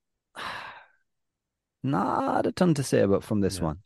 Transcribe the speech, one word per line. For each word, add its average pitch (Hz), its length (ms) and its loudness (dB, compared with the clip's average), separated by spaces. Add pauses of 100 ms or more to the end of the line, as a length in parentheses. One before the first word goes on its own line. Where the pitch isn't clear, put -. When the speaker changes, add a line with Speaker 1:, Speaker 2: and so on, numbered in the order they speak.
(360)
Speaker 1:
<sighs> - 60 -14 (1400)
not 208 640 0
a - 60 -2
ton 175 220 4
to 139 100 0
say 127 160 2
about 98 240 2
from 107 160 -2
this 92 200 0
Speaker 2:
Yeah. - 40 -4
Speaker 1:
one. 80 220 -2